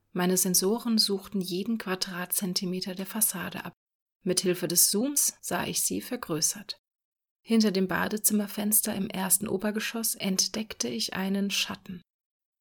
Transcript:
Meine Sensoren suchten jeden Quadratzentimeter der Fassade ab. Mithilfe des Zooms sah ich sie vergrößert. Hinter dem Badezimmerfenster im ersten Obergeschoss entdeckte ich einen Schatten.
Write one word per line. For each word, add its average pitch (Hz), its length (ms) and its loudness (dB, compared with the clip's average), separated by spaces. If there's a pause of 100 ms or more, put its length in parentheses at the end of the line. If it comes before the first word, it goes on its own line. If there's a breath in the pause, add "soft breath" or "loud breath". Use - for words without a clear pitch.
(140)
Meine 180 240 4
Sensoren 208 640 2
suchten 196 420 0
jeden 196 380 -2
Quadratzentimeter 185 1120 -4
der 190 140 -8
Fassade 180 580 -2
ab. - 80 -12 (480)
Mithilfe 180 460 0
des 170 240 4
Zooms 277 500 2
sah 175 240 -2
ich - 160 -2
sie 190 200 -2
vergrößert. 196 760 -4 (640)
Hinter 220 300 4
dem 185 160 2
Badezimmerfenster 208 1080 0
im 196 140 -2
ersten 190 380 0
Obergeschoss 214 680 -2
entdeckte 214 720 -2
ich 233 260 -4
einen 196 380 0
Schatten. - 500 -4 (600)